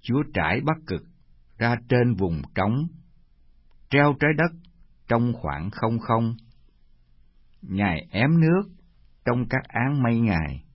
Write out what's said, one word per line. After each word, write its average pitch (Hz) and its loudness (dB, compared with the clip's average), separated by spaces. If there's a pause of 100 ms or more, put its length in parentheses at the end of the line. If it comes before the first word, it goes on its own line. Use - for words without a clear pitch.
Chúa 131 -2 (120)
trải 90 -2
Bắc 156 -2 (100)
Cực 90 -8 (560)
ra 120 0 (120)
trên 123 2
vùng 85 -2 (120)
trống, 117 0 (1000)
treo 143 6
trái 147 4
đất 165 -2 (400)
trong 120 2
khoảng 80 -6
không 113 -2
không. 113 0 (1300)
Ngài 95 -2
ém 147 2
nước 165 4 (600)
trong 123 -2
các 131 -4
áng 135 -2
mây 117 2
Ngài 80 -2 (100)